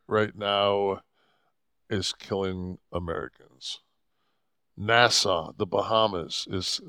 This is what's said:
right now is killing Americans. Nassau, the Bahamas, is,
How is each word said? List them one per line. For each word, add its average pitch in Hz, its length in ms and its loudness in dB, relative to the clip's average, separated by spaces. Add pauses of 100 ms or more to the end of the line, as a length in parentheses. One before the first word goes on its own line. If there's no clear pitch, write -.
right 107 280 0
now 101 680 0 (920)
is 98 220 -2
killing 92 680 -6 (140)
Americans. 85 880 -8 (960)
Nassau, 104 800 4
the 107 100 -2
Bahamas, 101 840 0
is, 95 380 -4